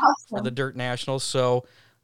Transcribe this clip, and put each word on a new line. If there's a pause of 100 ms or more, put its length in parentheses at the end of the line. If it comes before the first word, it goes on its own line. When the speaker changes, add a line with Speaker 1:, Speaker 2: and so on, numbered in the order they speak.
Speaker 1:
Awesome.
Speaker 2:
for
the
Dirt
Nationals.
So, (380)